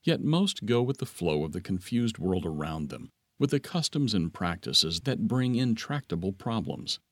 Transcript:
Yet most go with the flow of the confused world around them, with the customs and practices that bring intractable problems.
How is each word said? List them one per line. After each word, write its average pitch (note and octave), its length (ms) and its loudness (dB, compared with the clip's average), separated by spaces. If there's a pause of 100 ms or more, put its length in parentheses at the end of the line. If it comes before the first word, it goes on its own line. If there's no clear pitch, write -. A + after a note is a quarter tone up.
Yet D#3+ 200 2
most E3+ 440 2
go A#2+ 160 4
with B2+ 160 0
the - 80 -4
flow D#2 380 0
of D#2 80 -4
the D2+ 100 -6
confused A2 560 -2
world F2+ 260 0
around D#2 460 -4
them, - 180 -12 (300)
with C#3+ 100 2
the C#3+ 120 2
customs D3 520 -2
and E2+ 180 2
practices E2 720 0
that B2 260 0
bring B2+ 280 2
intractable A2+ 800 0
problems. G2+ 680 -4 (120)